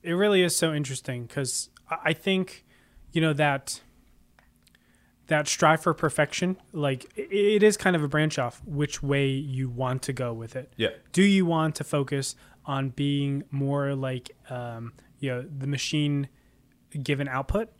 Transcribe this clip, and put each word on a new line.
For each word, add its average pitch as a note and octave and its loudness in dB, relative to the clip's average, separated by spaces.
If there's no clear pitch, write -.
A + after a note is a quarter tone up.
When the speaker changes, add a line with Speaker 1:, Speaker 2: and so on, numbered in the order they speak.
Speaker 1:
it E3+ -4
really G3 4
is F3 2
so D#3+ 0
interesting C3 -6
'cause - -4
I, D#3+ -4
I - 4
think, F#3 -2
you E3+ 0
know, D#3+ 2
that, C#3+ 0
that D3+ 0
strive - 4
for E3+ 4
perfection, E3+ 0
like, C#3 -2
i-, C#3 -4
it G3+ 4
is G#3+ 8
kind F3+ 2
of D3+ 0
a D3 0
branch D3+ 2
off B2 -4
which C#3+ -4
way C#3 2
you C3+ -4
want B2+ -4
to C3+ -4
go B2 -6
with A2+ -12
it. - -12
Speaker 2:
Yeah. A2 0
Speaker 1:
Do F3+ 4
you G3 6
want D#3+ 0
to D3+ -6
focus C#3 -2
on C3+ -4
being C#3+ -2
more C#3 -2
like, C3 -6
um, A#2 -10
you C3+ -4
know, B2 -4
the C#3 -8
machine C#3+ 0
given C#3 -2
output? C#3 -2